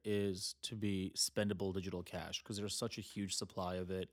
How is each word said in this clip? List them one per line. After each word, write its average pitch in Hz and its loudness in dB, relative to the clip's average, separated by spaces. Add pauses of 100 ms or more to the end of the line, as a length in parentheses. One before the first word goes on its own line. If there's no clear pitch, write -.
is 101 2
to - -4
be 101 2
spendable 101 2
digital 92 -2
cash, 82 -6
'cause 107 -6
there's 104 -2
such 113 -2
a - -4
huge 98 -4
supply 92 -2
of 92 -2
it, 92 -2